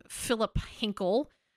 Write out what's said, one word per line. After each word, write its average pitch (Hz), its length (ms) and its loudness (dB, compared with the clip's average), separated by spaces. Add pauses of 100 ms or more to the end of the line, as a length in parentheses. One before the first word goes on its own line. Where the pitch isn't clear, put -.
Philip - 500 0 (220)
Hinkle 208 500 0 (280)